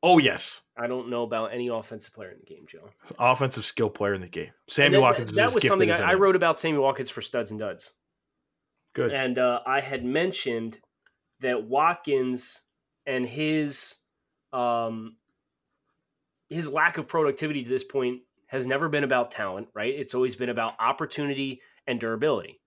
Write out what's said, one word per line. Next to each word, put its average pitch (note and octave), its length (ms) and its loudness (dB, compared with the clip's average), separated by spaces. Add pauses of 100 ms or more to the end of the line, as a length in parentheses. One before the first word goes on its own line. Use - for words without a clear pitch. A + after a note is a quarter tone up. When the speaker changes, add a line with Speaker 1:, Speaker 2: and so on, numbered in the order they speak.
Speaker 1:
Oh, F3 160 10
yes. A2 440 2 (140)
Speaker 2:
I A#2+ 120 -4
don't B2 200 -6
know A#2+ 140 -2
about A2+ 320 -4
any B2 140 -4
offensive A2+ 440 -8
player G2 200 -16
in E2+ 80 -20
the E2+ 40 -20
game, D#2 220 -20
Joe. - 240 -20 (280)
Speaker 1:
Offensive B2+ 460 2
skill A2+ 240 0
player G2+ 260 0
in F#2+ 60 -6
the F#2 60 -12
game. E2+ 240 -10 (180)
Sammy C#3+ 180 4
Speaker 2:
And C#3+ 100 6
that, C3+ 40 8
Speaker 1:
Watkins A#2+ 320 4
Speaker 2:
that - 100 2
Speaker 1:
is - 80 4
as B3 40 -4
Speaker 2:
was A3+ 80 4
Speaker 1:
gifted - 100 4
Speaker 2:
something F#3 180 4
Speaker 1:
as E3+ 100 2
Speaker 2:
I, D3+ 40 0
I - 40 2
Speaker 1:
anyone. F#3+ 140 4
Speaker 2:
wrote F#3+ 140 6
about E3+ 220 4
Sammy D#3 200 0
Watkins C3+ 300 0
for - 140 -10
Studs A#2 280 -4
and G#2+ 100 -8
Duds. G2 340 -10 (1000)
Speaker 1:
Good. B2+ 180 0
Speaker 2:
And, C3 260 -2
uh, B2 260 2
I C3 160 0
had C3+ 240 -6
mentioned B2 760 -2 (640)
that B2 240 -2
Watkins C3+ 960 0 (440)
and B2+ 200 -2
his, D3+ 680 -4 (580)
um, A#2 640 -2 (1300)
his D#3 200 -6
lack D#3+ 280 2
of D3+ 100 -6
productivity D3 540 0
to A#2 80 -10
this B2+ 140 -2
point B2+ 380 -2 (260)
has C3 180 -4
never C#3 220 0
been D3 160 2
about B2 260 2
talent, G2+ 420 -8
right? A#2 220 -4
It's C#3 200 -8
always B2+ 220 0
been B2 140 -4
about A2+ 280 -2
opportunity C3+ 840 -2 (240)
and B2 140 -2
durability. A2+ 680 -2